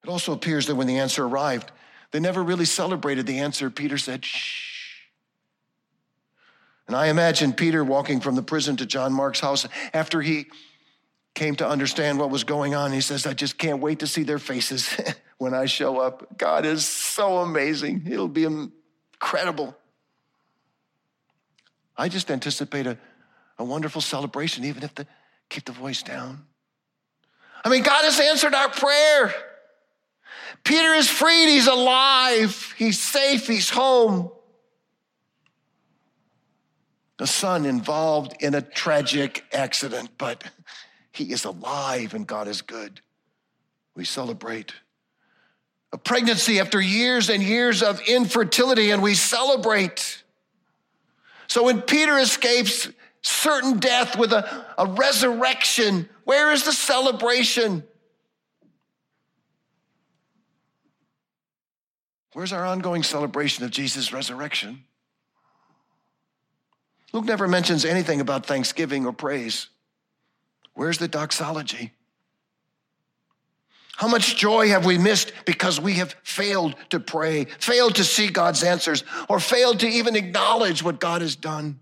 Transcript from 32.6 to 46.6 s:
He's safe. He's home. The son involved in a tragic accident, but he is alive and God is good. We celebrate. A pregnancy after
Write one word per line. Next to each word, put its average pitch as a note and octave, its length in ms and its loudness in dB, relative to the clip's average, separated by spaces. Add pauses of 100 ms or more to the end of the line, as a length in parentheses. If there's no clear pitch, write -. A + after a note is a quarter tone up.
He's A3 220 0
safe. C#4 480 2
He's A3 220 0
home. A#3 600 4 (2750)
The C3+ 100 -4
son F3+ 380 0
involved D3+ 760 0
in C#3+ 140 0
a C#3+ 60 0
tragic C#3+ 840 -2 (100)
accident, B2 640 -4
but - 260 -8 (680)
he - 180 -8
is - 140 -4
alive B2+ 680 -6
and G#2+ 140 -8
God G#2+ 220 -6
is G#2 120 -8
good. G#2 380 -16 (960)
We F2+ 80 -12
celebrate. A2+ 720 -8 (1200)
A - 40 -14
pregnancy A#3 600 2
after F#3+ 220 2